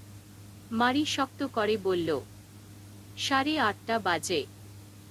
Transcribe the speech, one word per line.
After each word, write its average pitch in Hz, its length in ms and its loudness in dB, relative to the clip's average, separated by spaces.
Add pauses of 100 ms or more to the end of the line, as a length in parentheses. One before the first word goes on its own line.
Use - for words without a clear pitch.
(720)
মারি 247 340 4
শক্ত 277 420 0
করে 214 300 2
বলল, 175 440 2 (960)
"সাড়ে 285 420 2
আটটা 226 400 2
বাজে। 175 480 2 (640)